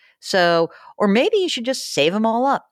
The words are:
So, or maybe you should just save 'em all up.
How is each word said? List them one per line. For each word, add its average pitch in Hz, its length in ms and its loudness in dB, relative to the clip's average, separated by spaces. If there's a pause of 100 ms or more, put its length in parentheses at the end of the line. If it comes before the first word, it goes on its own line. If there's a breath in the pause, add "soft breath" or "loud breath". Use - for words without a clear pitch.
(200 soft breath)
So, 170 500 0 (300 loud breath)
or 208 80 2
maybe 262 300 2
you 370 120 0
should 233 160 -8
just 254 280 -6
save 151 200 2
'em 220 140 0
all 233 180 0
up. 269 260 -2